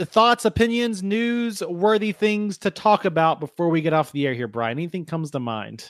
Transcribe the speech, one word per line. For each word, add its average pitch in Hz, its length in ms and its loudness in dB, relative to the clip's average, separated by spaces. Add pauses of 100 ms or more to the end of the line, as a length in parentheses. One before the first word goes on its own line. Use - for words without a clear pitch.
thoughts, 233 400 4
opinions, 226 580 0
newsworthy 214 1120 0
things 208 440 0
to 208 120 -2
talk - 360 2
about 160 340 2
before 170 300 -2
we 165 100 2
get 156 140 0
off 156 180 0
the 143 160 -2
air 131 60 0
here, 120 160 -6
Brian? 117 280 -2
Anything 170 280 -8
comes 160 260 -6
to 139 80 -4
mind? 110 500 -8